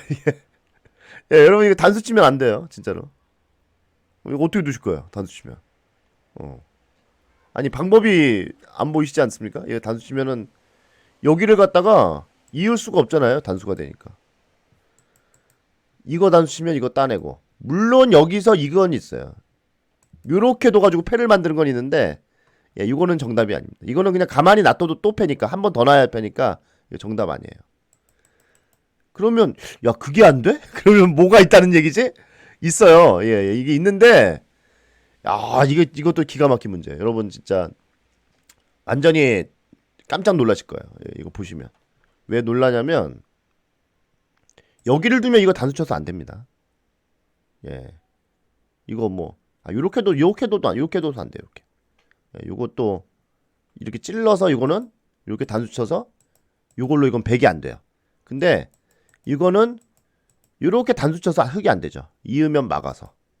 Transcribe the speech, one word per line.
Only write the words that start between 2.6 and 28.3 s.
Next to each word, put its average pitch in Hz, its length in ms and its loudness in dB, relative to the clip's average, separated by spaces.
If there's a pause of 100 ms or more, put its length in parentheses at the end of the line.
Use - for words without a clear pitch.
진짜로. 101 400 -12 (1160)
이거 139 180 -10
어떻게 175 200 -4
두실 139 180 -10
거예요, 80 300 -8
단수 95 240 -14
치면? - 220 -20 (800)
어. 67 260 -20 (920)
아니, 135 160 -6
방법이 160 800 2 (260)
안 147 160 -6
보이시지 151 300 -4
않습니까? 113 460 -6
이거 117 120 -8
단수 113 280 -10
치면은 131 400 -8 (760)
여기를 175 340 2
갖다가 180 680 2 (280)
이을 208 240 -2
수가 - 220 -4
없잖아요, 135 420 0
단수가 95 340 -8
되니까. - 400 -16 (1900)
이거 170 240 0
단수 165 280 2
치면 165 180 -4
이거 123 140 -4
따내고. 101 500 -4 (180)
물론 226 560 2
여기서 185 420 4
이건 165 380 0
있어요. 67 400 -10 (960)
요렇게 226 420 2
둬가지고 185 320 2
패를 240 240 -2
만드는 175 280 0
건 156 120 0
있는데, 123 540 -4 (580)
예, 101 60 -6
이거는 165 320 -2
정답이 113 380 -4
아닙니다. - 260 -14
이거는 180 300 -6
그냥 180 180 -2
가만히 190 320 2
놔둬도 160 400 -2
또 214 120 0
패니까, 147 340 -4
한 185 140 -8
번 196 120 -4
더 120 100 0
놔야 139 240 4
패니까 110 520 -6 (300)
이거 - 80 -18
정답 104 320 -8
아니에요. - 300 -14 (1500)